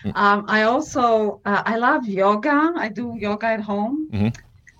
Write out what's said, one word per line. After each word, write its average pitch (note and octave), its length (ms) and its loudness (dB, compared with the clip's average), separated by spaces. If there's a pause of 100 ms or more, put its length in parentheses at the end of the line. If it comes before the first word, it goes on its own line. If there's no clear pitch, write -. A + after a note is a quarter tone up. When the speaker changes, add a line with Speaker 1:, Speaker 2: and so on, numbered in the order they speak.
Speaker 1:
Mm. G3+ 120 -6
Speaker 2:
Um, G3+ 320 2
I G#3+ 140 2
also, A#3 840 2
uh, G3+ 220 0
I A3+ 100 -2
love B3 300 2
yoga. G#3+ 680 2
I G#3+ 120 -4
do A#3 300 -8
yoga G#3 300 -4
at A3 120 -2
home. G#3+ 500 -4
Speaker 1:
Mm-hmm. G#3 180 0 (520)